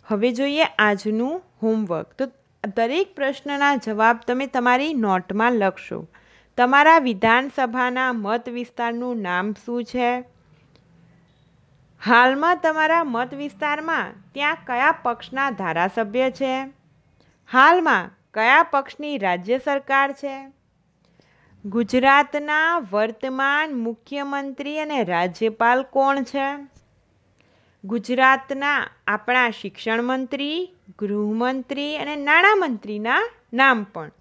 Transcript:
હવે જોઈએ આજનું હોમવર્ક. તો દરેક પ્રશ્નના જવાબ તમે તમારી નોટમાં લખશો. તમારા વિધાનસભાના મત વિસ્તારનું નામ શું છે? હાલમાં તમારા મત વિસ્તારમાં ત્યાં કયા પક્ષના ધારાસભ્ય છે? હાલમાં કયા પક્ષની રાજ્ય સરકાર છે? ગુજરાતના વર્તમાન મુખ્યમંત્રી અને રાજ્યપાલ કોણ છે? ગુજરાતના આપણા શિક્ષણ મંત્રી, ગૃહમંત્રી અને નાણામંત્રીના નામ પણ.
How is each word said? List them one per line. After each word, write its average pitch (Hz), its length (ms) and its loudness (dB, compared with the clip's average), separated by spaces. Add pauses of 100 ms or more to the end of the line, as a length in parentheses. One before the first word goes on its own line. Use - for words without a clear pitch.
હવે 220 240 0
જોઈએ 285 320 -2 (160)
આજનું 214 600 0 (220)
હોમવર્ક. 214 500 -4
તો 269 120 -6 (500)
દરેક 277 400 -2
પ્રશ્નના 285 600 0
જવાબ 220 420 2 (100)
તમે 254 200 -2
તમારી 254 460 0
નોટમાં 208 580 0
લખશો. 196 560 -2 (500)
તમારા 285 420 6
વિધાનસભાના 254 1120 0
મત 226 360 -4
વિસ્તારનું 240 680 -6
નામ 190 360 -2
શું 240 300 -6
છે? 247 400 -2 (1800)
હાલમાં 262 520 4
તમારા 320 460 2
મત 247 300 -4
વિસ્તારમાં 294 800 -6 (180)
ત્યાં 294 340 -2
કયા 262 260 2
પક્ષના 262 600 -4
ધારાસભ્ય 202 800 -2
છે? 262 340 -4 (840)
હાલમાં 277 600 4 (220)
કયા 254 300 4
પક્ષની 294 540 -4
રાજ્ય 190 400 -2
સરકાર 277 540 0
છે? 269 400 -12 (1120)
ગુજરાતના 285 1120 2 (120)
વર્તમાન 262 840 -2
મુખ્યમંત્રી 277 1040 -6
અને 294 240 -2
રાજ્યપાલ 220 800 0
કોણ 269 400 0
છે? 277 240 -4 (1400)
ગુજરાતના 262 1040 0 (200)
આપણા 240 420 0
શિક્ષણ 220 520 -4
મંત્રી, 277 720 -4 (260)
ગૃહમંત્રી 247 1000 -4
અને 285 180 -6
નાણામંત્રીના 294 1040 2 (320)
નામ 247 300 4
પણ. 160 380 -14